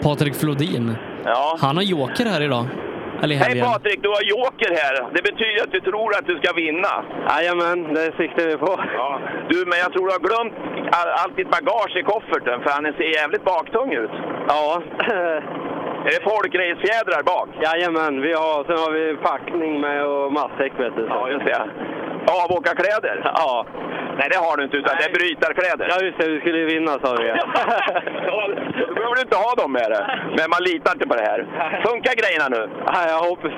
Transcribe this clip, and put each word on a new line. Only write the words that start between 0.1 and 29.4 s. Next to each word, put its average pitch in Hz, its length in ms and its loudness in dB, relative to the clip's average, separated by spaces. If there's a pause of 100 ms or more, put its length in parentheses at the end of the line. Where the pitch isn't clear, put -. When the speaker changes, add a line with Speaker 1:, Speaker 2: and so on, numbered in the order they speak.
Speaker 1:
Flodin. 143 600 0 (300)
Speaker 2:
Ja. 139 360 2
Speaker 1:
Han 139 160 4
har 190 60 2
joker 180 420 0
här 185 160 2
idag. 127 240 0 (580)
Eller 151 120 2
i - 20 0
Speaker 2:
Hej 135 100 4
Speaker 1:
helgen. 247 180 2
Speaker 2:
Patrik, 208 380 0
du 202 60 4
har 208 140 2 (120)
joker 247 360 0 (100)
här. 139 120 2 (220)
Det 175 140 2
betyder 214 340 0
att - 80 -6
du 185 100 2
tror 208 360 0
att 190 80 -2
du 180 160 -2
ska 175 120 2
vinna. 165 400 0 (360)
Speaker 3:
Jajamän, 170 640 2
det 160 180 0 (100)
siktar 170 260 0
vi 156 100 0
på. 165 220 0 (160)
Speaker 2:
Ja. 131 240 -4 (300)
Du, 165 80 4 (120)
men 175 140 4
jag 180 100 0
tror 185 140 0
du 190 100 2
har 170 120 -4
glömt 226 260 0 (420)
all-, 170 240 0
allt 180 140 -2
ditt 185 200 -2
bagage 190 420 0
i 175 60 -2
kofferten, 147 600 0
för 151 60 2
han 143 140 0 (140)
ser 160 240 0
jävligt 180 220 -2
baktung 190 500 0
ut. 113 180 -2 (360)
Speaker 3:
Ja. 151 340 2 (180)
Speaker 2:
<laughs> - 1080 -2
Är 143 80 2
det 175 160 -2
folkracefjädrar 185 920 0
bak? 143 260 2 (120)
Speaker 3:
Jajamän, 160 600 2
vi 156 120 2
har, 156 340 0
sen 170 180 2
har 156 140 0
vi 156 180 0 (120)
packning 156 520 -2
med 143 240 0
och 139 280 0
matsäck, 135 460 0
vet 117 160 0
du, 117 120 -2
så. - 20 -6
Speaker 2:
Ja, 120 200 -2
just 139 160 -2
det. 123 160 2 (840)
Avåkarkläder? 170 800 2
Speaker 3:
Ja. 135 420 2 (520)
Speaker 2:
Nej, 139 160 0
det 185 120 4
har 160 120 2
du 143 60 2
inte, 139 140 -2
utan 139 200 2
det 165 60 2
är 156 100 0
Speaker 3:
Nej. 180 60 2
Speaker 2:
brytarkläder. 165 720 0
Speaker 3:
Ja, 175 40 4 (100)
just 175 140 -4
det, 160 100 4
vi 156 100 0
skulle 160 240 0
ju - 20 0 (100)
vinna, 160 160 0 (120)
sa 135 60 2 (120)
vi. 117 60 0
Speaker 2:
<laughs> 113 80 0 (960)
Ja, 208 160 -2 (400)
då 180 80 -6
behöver 240 200 0
du 254 120 2
inte 214 180 4